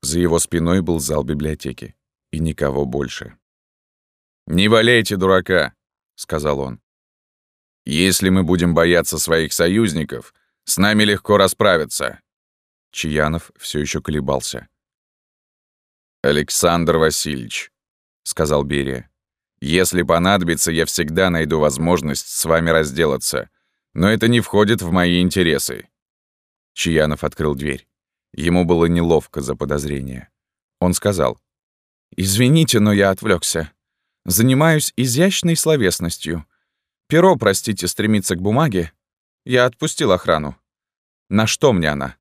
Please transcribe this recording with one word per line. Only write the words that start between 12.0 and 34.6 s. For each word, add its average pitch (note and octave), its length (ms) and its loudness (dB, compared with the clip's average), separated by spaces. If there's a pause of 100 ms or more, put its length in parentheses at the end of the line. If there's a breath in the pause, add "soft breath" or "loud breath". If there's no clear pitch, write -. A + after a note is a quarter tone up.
Чаянов D#2 640 -2
все - 240 -8
еще D2 220 -4
колебался. C2+ 680 -4 (1500)
"Александр D#2+ 760 0
Васильевич", — D2+ 720 -4 (520)
сказал D2+ 400 0
Берия, C#2 460 -4 (500)
"если F2 440 0
понадобится, F2 680 0
я D#2+ 140 0
всегда E2+ 440 -2
найду D#2+ 300 0
возможность D2+ 680 -2
с - 180 -6
вами E2 240 2
разделаться, D2 800 -2 (440)
но F2+ 160 2
это A2+ 180 2
не A#2+ 120 4
входит G#2 420 2
в E2+ 100 -6
мои F2 300 2
интересы". D#2+ 680 0 (840)
Чаянов D2+ 500 0
открыл D2+ 320 -2
дверь. C2+ 320 -8 (460)
Ему E2+ 320 2
было E2+ 200 4
неловко E2+ 560 0
за C2+ 140 -6
подозрение. C#2+ 760 -6 (500)
Он F2+ 140 0
сказал: D#2+ 460 -2 (760)
"Извините, B2 640 2
но G#2 140 4
я G2 160 4
отвлекся. F2+ 640 -2 (540)
Занимаюсь C3 680 2